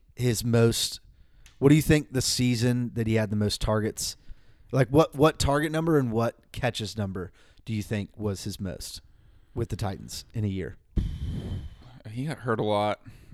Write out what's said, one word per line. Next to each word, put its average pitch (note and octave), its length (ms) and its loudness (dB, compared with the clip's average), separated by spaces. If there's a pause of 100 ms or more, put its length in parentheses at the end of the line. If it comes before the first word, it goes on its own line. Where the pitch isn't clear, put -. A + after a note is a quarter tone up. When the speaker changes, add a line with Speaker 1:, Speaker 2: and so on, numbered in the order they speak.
(160)
Speaker 1:
his A#2+ 280 0
most, A#2 560 2 (600)
what C#3 100 6
do D3+ 60 8
you D#3 80 4
think D3+ 280 2
the B2+ 100 0
season B2 720 0
that A#2 120 -2
he A2+ 60 0
had A2 160 2
the G#2+ 60 -2
most G#2 260 0
targets, - 560 -2 (540)
like, B2+ 180 4
what, D3 260 4
what D3+ 240 4
target D3 320 0
number D#3+ 280 2
and B2 120 0
what A#2 400 -2
catches A2 460 -4
number F#2+ 340 -4 (320)
do A2+ 100 -6
you G#2 100 -2
think G2+ 340 -6
was G2+ 260 -4
his G2 160 -8
most - 420 -8 (520)
with A#2+ 160 -4
the - 60 -8
Titans F2 580 -8
in A2+ 100 -4
a G#2 40 0
year? F#2+ 300 -6 (1300)
Speaker 2:
He A#2+ 160 -6
got D#3 140 -6
hurt A2+ 200 -2
a G#2+ 40 -2
lot. G#2 360 0 (340)